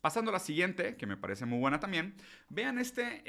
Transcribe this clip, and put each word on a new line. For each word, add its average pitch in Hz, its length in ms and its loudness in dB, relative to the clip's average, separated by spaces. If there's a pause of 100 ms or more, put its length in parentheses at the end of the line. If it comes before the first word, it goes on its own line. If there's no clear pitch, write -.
pasando 220 300 2
a - 20 0
la 190 60 2
siguiente, 180 580 2
que - 80 -4
me 98 120 -2
parece 98 280 -4
muy 120 140 0
buena 139 200 4
también, 185 360 -2 (340)
vean 240 300 0
este 240 500 -2